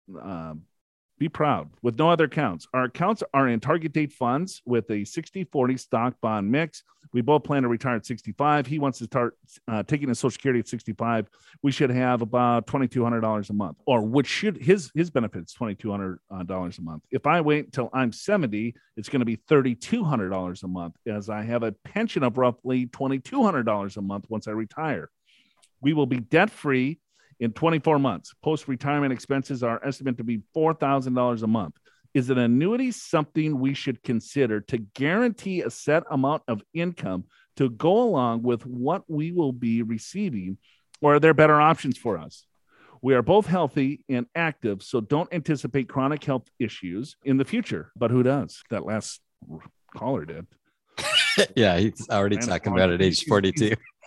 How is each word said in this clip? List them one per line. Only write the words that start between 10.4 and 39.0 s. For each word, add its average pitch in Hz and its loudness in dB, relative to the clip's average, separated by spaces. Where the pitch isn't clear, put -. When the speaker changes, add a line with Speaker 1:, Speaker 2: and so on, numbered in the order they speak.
Speaker 1:
at - -8
sixty-five. 113 -4
We 139 2
should 131 2
have 123 2
about 120 2
twenty-two 131 0
hundred 117 0
dollars 107 -2
a - -4
month, 101 -4
or 123 4
which 123 2
should, 196 -2
his, 170 2
his 165 0
benefits, 101 -4
twenty-two 107 -6
hundred, 98 -6
uh, 95 -10
dollars 92 -6
a - -12
month. 80 -12
If 127 -2
I 165 4
wait 151 0
till 120 -4
I'm 127 0
seventy, 117 -2
it's 107 -12
gonna 127 0
be 113 -2
thirty-two 135 2
hundred 120 0
dollars 92 -4
a 95 -10
month, 90 -8
as 104 -6
I 107 -6
have 117 -2
a 110 -2
pension 208 -2
of 123 0
roughly 127 0
twenty-two 135 -2
hundred 160 2
dollars 104 -2
a 101 -6
month 98 -6
once 110 -6
I 110 -8
retire. 110 -6
We 143 2
will 147 2
be 127 0
debt-free 147 0
in 117 -2
twenty-four 156 2
months. 117 -2
Post-retirement 143 -2
expenses 135 -4
are 117 -2
estimated 131 -4
to 117 -6
be 113 -4
four 160 2
thousand 139 0
dollars 123 0
a 110 0
month. 107 0
Is 123 0
an 131 4
annuity 175 2
something 151 -2
we 135 0
should 135 -6
consider 117 0
to - -6
guarantee 180 -2
a 117 -4
set 156 0
amount 143 0
of 107 -2
income 160 -4
to 131 2
go 175 4
along 123 0
with 120 0
what 127 -2